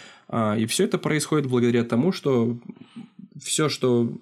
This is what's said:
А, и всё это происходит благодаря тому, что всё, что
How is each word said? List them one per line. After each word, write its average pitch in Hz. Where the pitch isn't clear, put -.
А, 110
и 113
всё 185
это 180
происходит 151
благодаря 120
тому, 131
что 120
всё, -
что 120